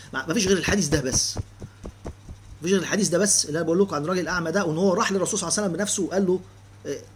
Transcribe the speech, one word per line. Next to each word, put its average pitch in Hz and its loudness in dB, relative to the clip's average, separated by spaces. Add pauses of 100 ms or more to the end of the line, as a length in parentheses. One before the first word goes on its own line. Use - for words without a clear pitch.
(140)
ما، 131 -4
ما 160 0
فيش 202 2
غير 190 4
الحديث 175 0
ده 147 2
بس. 127 -2
ما - -14
فيش 170 0
غير 190 4
الحديث 190 0
ده 165 2
بس 202 2
اللي 151 -4
أنا 170 0
بقول 170 2
لكم 196 2
عن 147 -2
الراجل 185 0
الأعمى 165 -2
ده، 190 2
وإن 156 0
هو 185 4
راح 202 0
للرسول 190 0
صلى - -4
الله 170 0
عليه 208 0
وسلم 165 -2
بنفسه 202 -2
وقال 180 0
له: 180 2 (460)
"إيه، 143 -8 (140)